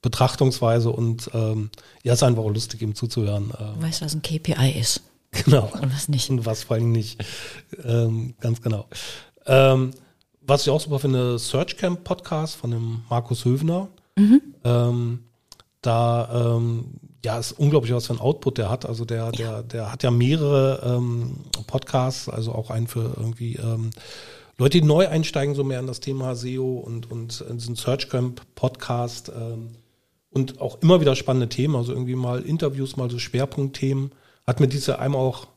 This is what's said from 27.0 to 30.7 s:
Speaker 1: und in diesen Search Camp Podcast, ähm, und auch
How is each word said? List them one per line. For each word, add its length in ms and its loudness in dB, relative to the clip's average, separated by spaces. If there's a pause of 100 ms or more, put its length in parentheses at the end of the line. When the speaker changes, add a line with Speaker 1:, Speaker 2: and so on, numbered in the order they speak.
Speaker 1:
und 300 -10
in 180 -8
diesen 160 -6
Search 340 -2
Camp 320 -2 (140)
Podcast, 800 -4
ähm, 420 -10 (580)
und 280 -2
auch 200 -6